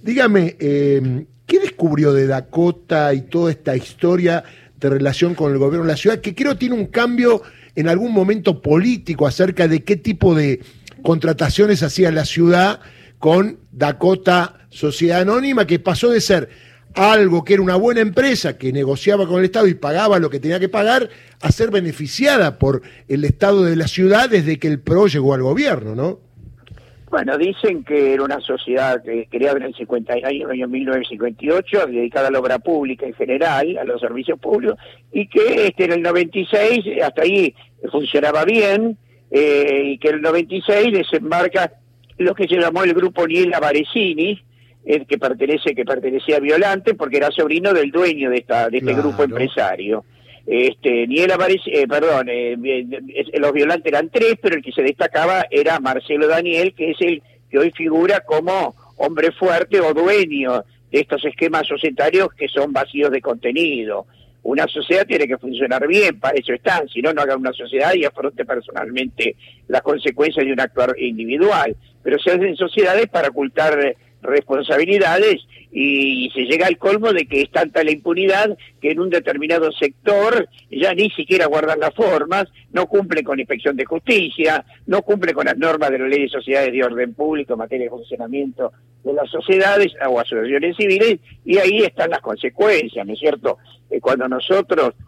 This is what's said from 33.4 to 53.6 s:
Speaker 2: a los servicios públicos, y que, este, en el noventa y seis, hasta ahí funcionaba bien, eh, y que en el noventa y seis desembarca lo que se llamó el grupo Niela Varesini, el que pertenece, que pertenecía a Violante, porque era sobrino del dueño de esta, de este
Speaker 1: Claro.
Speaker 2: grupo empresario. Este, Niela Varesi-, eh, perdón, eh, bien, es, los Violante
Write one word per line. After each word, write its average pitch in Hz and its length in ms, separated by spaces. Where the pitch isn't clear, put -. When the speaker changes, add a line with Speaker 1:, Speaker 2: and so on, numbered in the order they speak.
Speaker 2:
a 147 60
los 120 160
servicios 123 400
públicos, 208 380
y 202 160
que, 381 400
este, 185 160
en 170 80
el 170 100
noventa 175 380
y 185 100
seis, 214 360
hasta 156 200
ahí 185 300
funcionaba 147 540
bien, 214 520
eh, 143 580
y 139 100
que 156 100
en 151 80
el 156 60
noventa 165 340
y 185 60
seis 208 320
desembarca 175 800
lo 180 160
que 190 140
se 170 80
llamó 170 300
el 175 80
grupo 175 340
Niela 175 320
Varesini, 160 800
el 147 200
que 139 120
pertenece, 135 580
que 123 80
pertenecía 135 540
a - 20
Violante, 190 540
porque 143 240
era 147 120
sobrino 165 440
del 147 180
dueño 156 380
de 123 80
esta, 117 320
de 120 80
este 127 160
Speaker 1:
Claro. 143 160
Speaker 2:
grupo 139 140
empresario. 110 840
Este, 120 600
Niela 175 320
Varesi-, 185 340
eh, 143 160
perdón, 143 400
eh, 120 300
bien, 123 340
es, 139 140
los 143 140
Violante 160 360